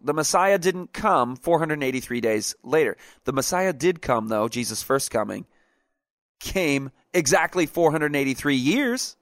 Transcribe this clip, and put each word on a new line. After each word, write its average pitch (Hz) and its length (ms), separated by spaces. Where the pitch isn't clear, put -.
the 147 100
Messiah 190 440
didn't 180 340
come 135 420
four 165 240
hundred 151 240
eighty-three 127 380
days 110 420
later. 131 340
The 127 80
Messiah 180 400
did 160 280
come, 113 280
though, 110 180
Jesus' 113 380
first 135 260
coming, 104 360
came 139 540
exactly 165 540
four 165 240
hundred 151 240
eighty-three 139 400
years 233 680